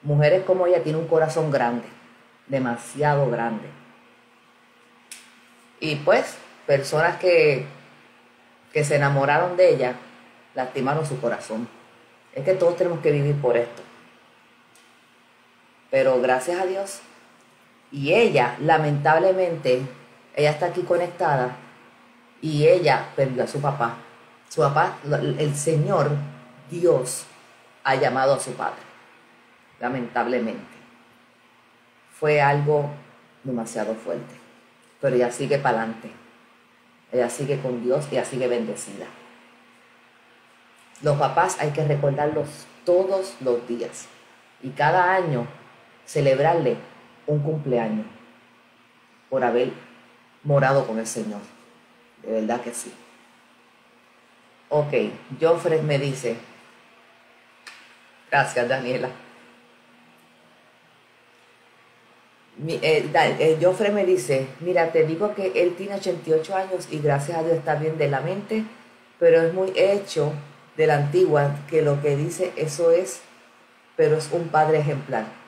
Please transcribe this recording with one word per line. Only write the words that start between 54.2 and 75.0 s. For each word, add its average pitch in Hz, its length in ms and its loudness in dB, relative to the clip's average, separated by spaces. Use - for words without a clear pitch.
Ok, 143 260 0
Joffre 160 420 2
me 147 160 2
dice, 123 380 -2
gracias, 131 380 0
Daniela. 127 400 -4
Mi, 160 240 -6
eh, 151 280 2
Da-, 160 160 4
eh, 156 360 2
Joffre 185 300 2
me 208 120 0
dice, 147 460 0
"Mira, 165 320 0
te 160 140 4
digo 175 280 -2
que 190 220 -4
él 175 220 2
tiene 202 180 -8
ochenta 175 340 -6
y 160 40 4
ocho 156 240 0
años 190 340 -6
y 156 80 -6
gracias 143 380 0
a 160 60 -2
Dios 165 120 2
está 156 200 -2
bien 156 220 -4
de 143 120 0
la 135 100 -2
mente, 202 460 -4
pero 165 240 6
es 165 120 0
muy 185 240 -2
hecho 175 560 0
de 156 120 2
la 147 80 4
antigua, 143 600 2
que 156 120 2
lo 143 200 2
que 147 160 0
dice, 175 400 -4
eso 156 340 0
es, 185 300 0
pero 156 220 4
es 151 160 -6
un 170 160 -4
padre 156 300 4
ejemplar." 135 440 -2